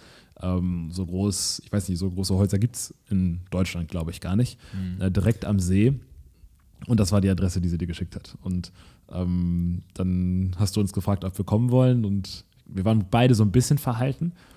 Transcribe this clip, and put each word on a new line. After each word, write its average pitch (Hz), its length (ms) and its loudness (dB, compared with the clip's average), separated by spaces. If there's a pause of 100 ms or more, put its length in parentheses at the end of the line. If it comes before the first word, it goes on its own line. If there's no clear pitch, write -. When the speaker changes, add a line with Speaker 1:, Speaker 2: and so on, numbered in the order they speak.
(420)
Speaker 1:
Ähm, 90 480 -2
so 90 160 -6
groß, 92 580 -4
ich - 80 -10
weiß 101 160 -2
nicht, 90 100 -2
so 95 120 -2
große 92 240 -2
Häuser 98 240 2
gibt's - 340 -2 (160)
in 92 320 0 (100)
Deutschland, 90 380 -2
glaub 82 220 -6
ich, - 100 -12
gar 90 160 -2
nicht. 120 220 0 (160)
Speaker 2:
Mhm. 95 280 -8
Speaker 1:
Äh, 95 80 2
direkt 98 340 0
am 101 160 2
See. 98 340 4 (920)
Und 117 140 4
das 95 120 2
war 101 80 4
die 95 100 4
Adresse, 90 300 0
die 87 80 0
sie 85 100 0
dir 87 80 -2
geschickt 85 300 -8
hat. - 260 -16
Und, 90 300 -6 (380)
ähm, 87 720 -2 (120)
dann 90 640 0
hast 101 180 0
du 107 40 2
uns 98 120 0
gefragt, 98 320 -2
ob 92 140 -6
wir 98 60 -4
kommen 117 260 0
wollen. 127 340 4
Und 98 400 -4 (220)
wir 92 180 -4
waren 107 260 2
beide 123 240 6
so 107 100 6
ein 98 80 2
bisschen 127 260 4
verhalten. 131 540 -2 (240)